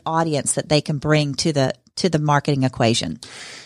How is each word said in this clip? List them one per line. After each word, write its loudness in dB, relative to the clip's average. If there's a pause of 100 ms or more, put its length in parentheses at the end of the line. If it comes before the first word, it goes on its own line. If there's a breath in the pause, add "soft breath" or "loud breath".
audience 0
that -4
they 4
can -2
bring 2
to 0
the, 2 (220)
to 0
the 2
marketing 2
equation. 0 (460 loud breath)